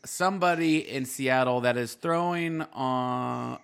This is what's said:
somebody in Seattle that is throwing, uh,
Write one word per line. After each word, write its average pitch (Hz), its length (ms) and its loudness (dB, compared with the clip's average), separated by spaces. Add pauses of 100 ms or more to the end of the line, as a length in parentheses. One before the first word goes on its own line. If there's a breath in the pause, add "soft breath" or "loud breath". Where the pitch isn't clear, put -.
somebody 175 720 2
in 131 280 -4
Seattle 127 560 2
that 120 160 2
is 120 160 -2
throwing, 170 680 -2
uh, 123 1040 -2